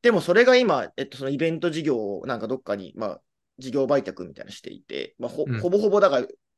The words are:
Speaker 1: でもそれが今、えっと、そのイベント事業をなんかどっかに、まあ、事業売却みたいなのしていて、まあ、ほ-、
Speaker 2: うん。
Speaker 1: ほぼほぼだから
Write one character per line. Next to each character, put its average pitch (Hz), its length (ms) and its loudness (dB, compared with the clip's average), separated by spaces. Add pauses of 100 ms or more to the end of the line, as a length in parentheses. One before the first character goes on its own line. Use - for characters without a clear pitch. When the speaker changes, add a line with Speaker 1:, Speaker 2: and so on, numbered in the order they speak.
Speaker 1:
で 240 100 6
も 185 80 4
そ 170 120 -2
れ 226 120 8
が 254 100 6
今、 180 420 2
え 135 60 -6
っ 131 60 -6
と、 120 100 -18
そ 131 60 -8
の 135 60 -4
イ 143 60 -2
ベ 160 140 0
ン 160 80 -4
ト 170 120 -2
事 160 120 -4
業 110 360 -2
を - 80 -10
な 123 100 -4
ん 110 40 -10
か 110 60 -6
ど 123 100 -4
っ 131 60 -16
か 104 140 -4
に、 95 180 -14
ま 110 120 -6
あ、 92 160 -10 (360)
事 131 140 -10
業 135 140 2
売 139 160 2
却 92 220 -10
み 90 100 -16
た - 80 -16
い - 20 -14
な 101 60 -18
の - 20 -16
し - 80 -18
て - 120 -16
い 92 80 -18
て、 - 380 -12
ま 120 80 -8
あ、 - 20 -8
ほ-、 147 200 -6
Speaker 2:
う 123 80 -4
ん。 110 40 -6
Speaker 1:
ほ 175 100 0
ぼ 196 80 4
ほ 208 120 2
ぼ 202 100 4
だ 196 80 6
か 135 120 2
ら - 60 -6 (320)